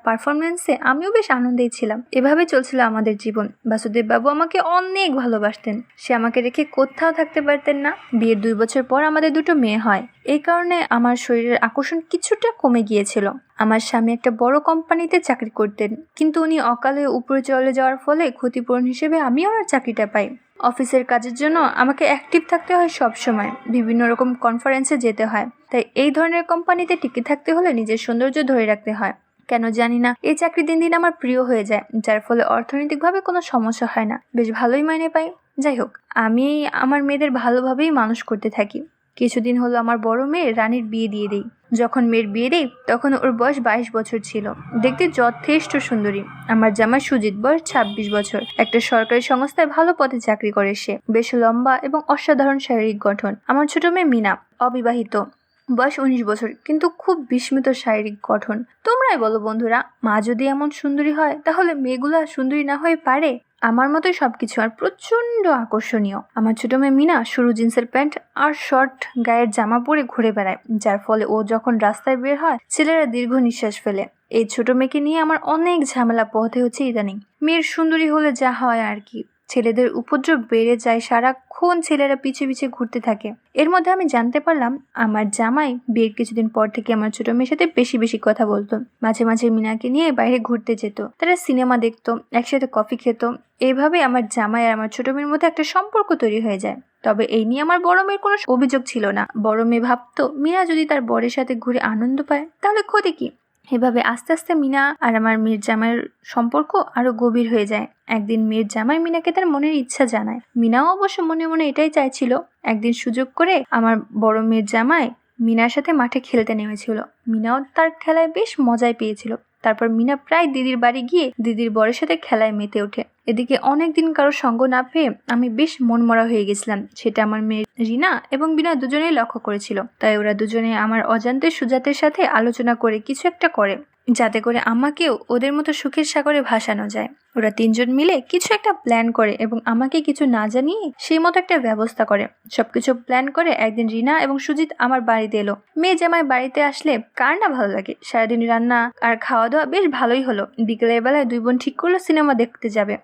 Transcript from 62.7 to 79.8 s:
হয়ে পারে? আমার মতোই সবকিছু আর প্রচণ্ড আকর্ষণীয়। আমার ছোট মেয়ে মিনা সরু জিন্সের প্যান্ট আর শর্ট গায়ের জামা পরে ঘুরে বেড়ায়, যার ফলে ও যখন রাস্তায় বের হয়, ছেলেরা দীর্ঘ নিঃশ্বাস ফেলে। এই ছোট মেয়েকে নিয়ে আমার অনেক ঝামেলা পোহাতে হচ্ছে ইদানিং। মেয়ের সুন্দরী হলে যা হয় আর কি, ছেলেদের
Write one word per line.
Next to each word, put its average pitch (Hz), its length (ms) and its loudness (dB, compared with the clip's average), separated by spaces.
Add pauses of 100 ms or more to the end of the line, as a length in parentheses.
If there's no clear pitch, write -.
হয়ে 330 180 0
পারে? 285 440 0 (220)
আমার 233 280 2
মতোই 320 240 0
সবকিছু 240 480 -2
আর 220 80 0
প্রচণ্ড 453 800 -2
আকর্ষণীয়। 220 720 0 (180)
আমার 220 180 2
ছোট 226 200 -2
মেয়ে 269 180 2
মিনা 285 320 4
সরু 240 300 0
জিন্সের 233 320 0
প্যান্ট 285 320 -2 (180)
আর 302 180 0
শর্ট 262 540 -2 (180)
গায়ের 233 240 2
জামা 226 300 0
পরে 285 240 0
ঘুরে 226 280 0
বেড়ায়, 196 260 -2 (140)
যার 208 280 0
ফলে 220 260 0
ও 220 180 0
যখন 226 340 0
রাস্তায় 214 400 0
বের 277 200 -2
হয়, 302 200 0 (120)
ছেলেরা 320 360 2
দীর্ঘ 240 280 -2
নিঃশ্বাস 233 500 0
ফেলে। 202 220 -2 (240)
এই 226 160 2
ছোট 233 260 -2
মেয়েকে 262 280 2
নিয়ে 302 200 0
আমার 311 220 0
অনেক 330 420 0
ঝামেলা 233 420 0
পোহাতে 226 380 -2
হচ্ছে 240 200 -2
ইদানিং। 208 360 -2 (220)
মেয়ের 320 220 2
সুন্দরী 320 460 0
হলে 302 220 2
যা 254 200 0
হয় 233 300 0
আর 208 240 -4
কি, - 180 -12 (260)
ছেলেদের 233 440 0